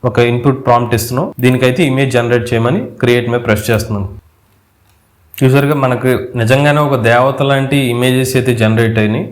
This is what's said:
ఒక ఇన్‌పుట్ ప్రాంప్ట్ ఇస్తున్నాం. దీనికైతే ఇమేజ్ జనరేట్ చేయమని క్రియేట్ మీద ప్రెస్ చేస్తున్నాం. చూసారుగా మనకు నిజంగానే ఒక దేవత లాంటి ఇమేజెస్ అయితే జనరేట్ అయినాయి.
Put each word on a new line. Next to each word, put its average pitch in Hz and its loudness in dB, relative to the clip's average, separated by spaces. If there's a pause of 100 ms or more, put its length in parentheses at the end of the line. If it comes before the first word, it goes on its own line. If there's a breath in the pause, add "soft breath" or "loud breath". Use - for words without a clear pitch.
(100)
ఒక - -2 (120)
ఇన్‌పుట్ 127 0
ప్రాంప్ట్ 120 2
ఇస్తున్నాం. 127 -4 (160)
దీనికైతే 127 2 (100)
ఇమేజ్ 131 0
జనరేట్ 120 0
చేయమని 139 0 (240)
క్రియేట్ 120 2
మీద 120 -2
ప్రెస్ 110 0
చేస్తున్నాం. 104 -2 (1400)
చూసారుగా 139 2
మనకు 127 -2 (340)
నిజంగానే 143 2
ఒక 135 0
దేవత 131 2 (120)
లాంటి 135 0 (140)
ఇమేజెస్ 127 0
అయితే 123 0 (100)
జనరేట్ 110 2
అయినాయి. 107 -2